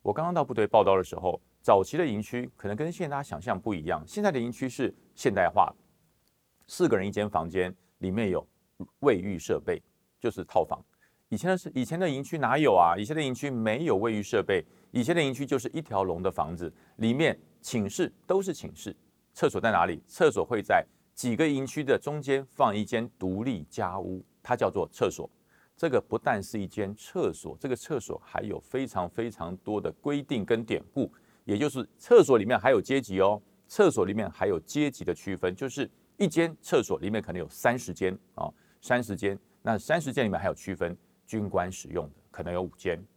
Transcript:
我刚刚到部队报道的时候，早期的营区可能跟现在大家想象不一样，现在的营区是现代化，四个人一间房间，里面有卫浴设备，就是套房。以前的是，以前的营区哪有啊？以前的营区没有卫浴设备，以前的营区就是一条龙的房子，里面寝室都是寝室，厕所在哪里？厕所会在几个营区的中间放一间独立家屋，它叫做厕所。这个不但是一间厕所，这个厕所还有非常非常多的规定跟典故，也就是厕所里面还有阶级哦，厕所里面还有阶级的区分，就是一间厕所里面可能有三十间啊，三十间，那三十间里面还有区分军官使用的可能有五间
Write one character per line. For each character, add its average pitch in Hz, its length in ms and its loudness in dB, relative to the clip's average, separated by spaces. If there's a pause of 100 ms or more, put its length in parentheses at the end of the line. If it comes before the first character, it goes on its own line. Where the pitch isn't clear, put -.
我 104 140 -2
刚 151 100 -2
刚 175 80 -2
到 170 100 2
部 127 120 -2
队 107 120 2
报 107 160 6
道 98 140 6
的 92 80 2
时 - 100 -10
候， 85 240 -2 (220)
早 101 240 6
期 - 140 -6
的 175 80 2
营 107 160 -2
区 123 340 -6
可 - 100 -10
能 104 80 -4
跟 151 160 -4
现 175 140 -6
在 143 60 -6
大 143 80 -4
家 143 40 -6
想 - 200 -10
象 104 160 -4
不 107 160 -4
一 80 100 -6
样， 80 220 -4
现 208 180 -4
在 196 80 4
的 135 80 0
营 117 100 -4
区 131 160 -6
是 123 280 -4 (200)
现 117 200 0
代 95 120 4
化， 85 240 4 (960)
四 175 220 0
个 113 80 4
人 95 100 0
一 101 40 -2
间 104 180 -2
房 85 180 -2
间， 92 280 -2 (240)
里 92 120 -4
面 104 200 0
有 80 160 -2 (540)
卫 127 180 4
浴 92 200 -6
设 80 220 -2
备， - 220 -6 (360)
就 117 120 -2
是 95 140 -10
套 85 200 2
房。 - 180 -6 (460)
以 113 80 -4
前 175 140 -2
的 185 80 0
是， 165 160 -10
以 127 100 0
前 165 160 -6
的 185 80 0
营 139 160 -4
区 156 140 -8
哪 127 180 2
有 143 180 6
啊？ 87 220 6
以 104 80 -4
前 147 100 -6
的 156 80 -2
营 131 120 -2
区 143 160 -6
没 117 340 0
有 127 140 4
卫 113 160 0
浴 104 80 -2
设 101 200 2
备， 90 220 2 (260)
以 123 140 0
前 160 100 2
的 170 80 4
营 135 120 0
区 135 100 -6
就 131 140 0
是 117 100 -4
一 160 140 -6
条 104 200 0
龙 90 200 -2
的 92 80 0
房 82 260 -4
子， 82 160 -8 (240)
里 113 160 0
面 143 260 0 (220)
寝 101 300 -4
室 170 200 -2 (160)
都 190 140 2
是 185 140 -4
寝 82 200 -14
室， - 220 -12 (380)
厕 147 160 2
所 98 100 -2
在 113 100 2
哪 87 140 6
里？ 90 220 -4
厕 160 240 4
所 101 120 0
会 107 200 -2
在 92 240 4 (260)
几 120 220 -2
个 160 120 2
营 135 200 0
区 151 160 -8
的 127 160 2
中 147 240 -4
间 135 240 0
放 117 280 0
一 104 100 -2
间 113 340 -4
独 95 240 -2
立 113 220 -4
家 95 340 -6
屋， 92 260 -8 (180)
它 123 120 0
叫 113 160 2
做 90 200 -2
厕 101 200 0
所。 - 180 -12 (480)
这 165 140 -2
个 117 100 4
不 - 160 -6
但 113 260 -2
是 - 160 -8
一 98 80 -6
间 101 300 -6
厕 143 360 -4
所， 78 280 -12
这 143 80 -6
个 127 80 -2
厕 135 240 -6
所 - 240 -10
还 - 160 -6
有 98 180 -6
非 131 280 -6
常 90 240 -4
非 117 200 -6
常 87 280 -10
多 104 220 -4
的 85 200 -4
规 143 220 -2
定 127 220 -4
跟 117 200 0
典 104 180 -2 (120)
故， 135 180 -2 (320)
也 107 140 0
就 147 100 2
是 131 180 -4 (120)
厕 233 260 8
所 127 140 6
里 101 60 2
面 113 140 2
还 110 120 4
有 117 100 6
阶 135 200 0
级 98 200 -2
哦， 104 200 4 (260)
厕 196 240 4
所 107 160 2
里 98 80 -2
面 104 160 -4
还 - 160 -2
有 95 140 0
阶 147 300 -2
级 - 140 -12
的 87 100 -2
区 95 220 -8
分， 90 180 -2
就 135 140 -8
是 123 220 -6 (260)
一 202 100 0
间 165 360 0
厕 143 200 2
所 92 160 -2
里 90 120 -4
面 107 100 -2
可 - 120 -10
能 90 60 -6
有 78 100 -6
三 123 300 0
十 104 140 -10
间 92 240 -2 (180)
啊， 78 160 -6 (300)
三 123 220 0
十 104 120 -6
间， 98 240 -2 (220)
那 110 180 -2
三 160 220 0
十 135 120 -6
间 131 120 0
里 107 40 0
面 87 120 -2
还 92 60 -4
有 82 80 -2
区 - 200 -8
分 87 220 -6 (300)
军 104 220 -4
官 92 220 -2
使 - 180 -14
用 80 180 -4
的 73 80 -18 (160)
可 - 120 -12
能 85 100 -6
有 90 100 -2
五 90 140 -6
间 87 240 -4 (160)